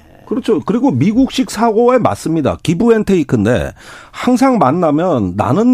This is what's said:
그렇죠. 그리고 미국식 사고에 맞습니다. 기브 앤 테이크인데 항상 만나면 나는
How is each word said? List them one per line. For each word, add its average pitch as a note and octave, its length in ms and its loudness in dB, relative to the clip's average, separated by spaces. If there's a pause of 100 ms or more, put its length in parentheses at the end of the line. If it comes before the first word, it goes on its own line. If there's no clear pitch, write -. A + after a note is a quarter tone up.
(260)
그렇죠. G#3+ 360 -2
그리고 A#3+ 300 0
미국식 G#3+ 580 0
사고에 A#3 480 0
맞습니다. E3 640 -2
기브 G#3+ 320 0
앤 A3 100 0
테이크인데 A#2+ 680 0 (400)
항상 B3 480 0
만나면 D3 760 0
나는 D#3+ 380 0